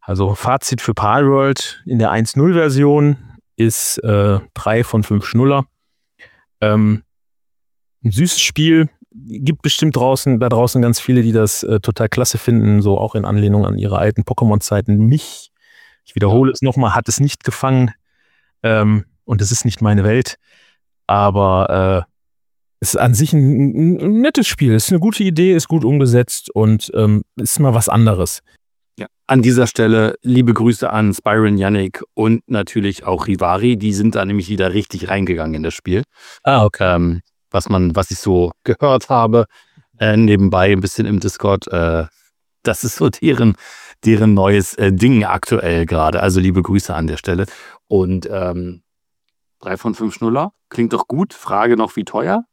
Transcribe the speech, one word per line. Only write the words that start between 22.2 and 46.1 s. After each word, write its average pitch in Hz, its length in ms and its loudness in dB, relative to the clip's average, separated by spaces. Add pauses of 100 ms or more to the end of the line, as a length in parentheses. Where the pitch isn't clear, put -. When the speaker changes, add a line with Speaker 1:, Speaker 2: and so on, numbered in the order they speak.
Speaker 1:
es - 140 -6
ist 101 60 0
an 123 140 2
sich 143 200 0
ein, 139 400 2
ein, 165 260 0
ein 214 220 0
nettes 285 260 0
Spiel. 123 260 0
Es 113 120 0
ist - 60 0
eine 180 60 2
gute 208 240 0
Idee, 185 320 2
ist 165 140 0
gut 156 160 0
umgesetzt 123 680 0
und, 110 440 2
ähm, 107 280 2 (140)
ist - 240 -4
mal 135 140 2
was 113 140 0
anderes. 107 520 2 (580)
Speaker 2:
Ja. 104 80 -14 (200)
An 135 160 4
dieser 120 240 4
Stelle 110 560 0
liebe 123 320 2
Grüße 117 360 0
an 107 220 0
Spyron, 104 460 0
Yannick 95 440 -2 (120)
und 110 340 -2
natürlich 101 560 -4
auch 92 220 -4
Rivari. 98 500 0
Die 104 160 -2
sind - 220 0
da 98 100 -2
nämlich 98 240 -4
wieder 95 240 -2
richtig 95 380 -6
reingegangen 87 440 -4
in 76 80 -8
das 80 120 -6
Spiel. 95 280 -4 (400)
Speaker 1:
Ah, 131 220 2
okay. 92 320 0
Speaker 2:
Ähm, 87 240 -2 (300)
was - 180 -4
man, 92 260 0
was 92 160 -2
ich 95 80 -10
so 90 320 0 (140)
gehört 131 460 0
habe, 117 340 2 (560)
äh, 107 160 2
nebenbei 101 560 4
ein 95 80 0
bisschen 101 260 -4
im 104 140 -2
Discord, 98 480 -2
äh, 82 380 -2 (560)
das - 200 -4
ist 120 140 -6
so 151 140 0
deren, 120 460 0 (500)
deren 107 260 4
neues, 98 420 2
äh, 101 160 0
Ding 107 340 4
aktuell 87 600 -2
gerade. 80 380 0